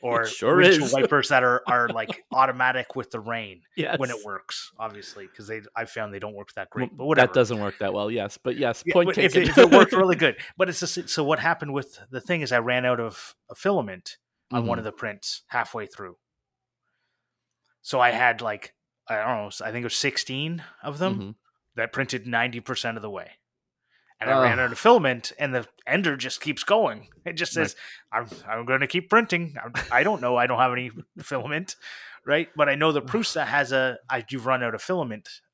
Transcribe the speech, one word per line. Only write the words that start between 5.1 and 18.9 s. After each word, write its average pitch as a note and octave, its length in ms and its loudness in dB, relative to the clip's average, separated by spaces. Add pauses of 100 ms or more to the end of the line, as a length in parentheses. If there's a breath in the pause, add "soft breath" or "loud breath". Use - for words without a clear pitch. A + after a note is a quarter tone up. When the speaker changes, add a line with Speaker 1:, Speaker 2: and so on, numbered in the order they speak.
Speaker 2:
'cause - 180 -20
they, A2 160 -10 (120)
I A2+ 120 -6
found G#2+ 260 -10
they G2 60 -12
don't G#2 160 -12
work G2+ 200 -16
that G2 140 -10
great, B2+ 220 -6
Speaker 1:
Well, - 80 -20
Speaker 2:
but B2+ 80 -10
whatever. B2+ 220 6
Speaker 1:
that - 60 -4
doesn't A#2+ 240 4
work G2+ 200 -4
that G2 160 -2
well, G#2 160 -4
yes. G#2+ 260 -6
But B2+ 220 -6
yes, A#2+ 260 -2
Speaker 2:
Yeah, E3 80 -2
Speaker 1:
point F3 140 6
Speaker 2:
but F#3 120 0
if E3 140 4
Speaker 1:
taken. F#3 120 4
Speaker 2:
it, - 40 2
if - 100 4
it A#3+ 120 12
worked - 220 10
Speaker 1:
<laughs> F#3 100 4
Speaker 2:
really F3+ 140 4
good. C#3+ 200 2 (220 loud breath)
But F#3 100 2
it's E3+ 120 -6
just, - 280 -6
so D#3+ 160 -2
what D3 140 2
happened E3 340 -2
with C3+ 260 -8 (120)
the B2+ 100 -8
thing E3+ 220 -4
is A#2+ 100 -4
I B2 60 4
ran B2 260 0
out B2 160 0
of - 340 -10 (140)
a B2 60 -18
filament A2+ 640 -4 (340)
on A#2+ 140 -2
one A#2 120 -2
of A2 60 -8
Speaker 1:
Mm-hmm. - 20 -6
Speaker 2:
the G#2 60 -8
prints - 560 -10
halfway A2+ 380 -4
through. F2+ 300 -16 (1700)
So C3 180 -2
I B2 100 6
had, A#2 300 2
like, G#2+ 340 -8 (340)